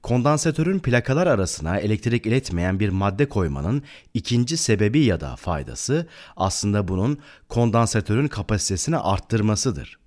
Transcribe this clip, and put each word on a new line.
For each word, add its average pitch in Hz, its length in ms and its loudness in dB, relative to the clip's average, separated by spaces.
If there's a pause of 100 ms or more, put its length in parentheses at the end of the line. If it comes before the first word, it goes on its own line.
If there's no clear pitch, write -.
Kondansatörün 151 760 0
plakalar 131 480 2
arasına 95 500 0
elektrik 107 480 0
iletmeyen 95 540 0
bir 104 100 2
madde 98 400 0
koymanın 90 540 -2 (300)
ikinci 123 440 0
sebebi 104 420 2
ya 98 220 2
da 65 140 -8
faydası 87 720 -4 (300)
aslında 101 500 0
bunun 104 320 0 (300)
kondansatörün 117 800 2
kapasitesini 107 680 -2
arttırmasıdır. 104 1080 -2